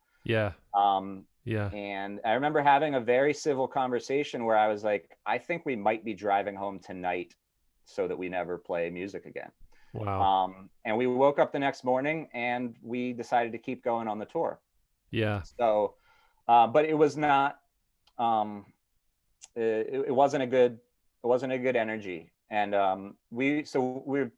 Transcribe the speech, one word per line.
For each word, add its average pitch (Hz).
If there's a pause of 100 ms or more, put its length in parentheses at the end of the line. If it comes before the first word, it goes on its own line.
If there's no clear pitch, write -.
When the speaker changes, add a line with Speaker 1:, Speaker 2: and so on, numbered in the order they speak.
(240)
Speaker 1:
Yeah. 107 (200)
Speaker 2:
Um, 98 (180)
Speaker 1:
Yeah. 107
Speaker 2:
and 101
I 110
remember 147
having 143
a 131
very 127
civil 135
conversation 127
where 113
I 107
was 104
like, 104
I 113
think 170
we 135
might 110
be 110
driving 98
home 98
tonight 90 (500)
so 95
that 90
we 90
never 87
play 85
music 90
again. - (420)
Speaker 1:
Wow. 101 (240)
Speaker 2:
Um, 95 (160)
and 110
we 127
woke 135
up 151
the 147
next 139
morning 135
and 120
we 123
decided 117
to 113
keep 123
going 117
on 107
the 104
tour. 151 (520)
Speaker 1:
Yeah. 107 (160)
Speaker 2:
So, 107 (520)
uh, 120
but 151
it 156
was 147
not, 139 (580)
um, 107 (880)
it, 113
it 135
wasn't 139
a 127
good, 123 (500)
it 120
wasn't 127
a 127
good 127
energy. 110 (180)
And, 104
um, 98 (160)
we, 139
so 131
we're, 135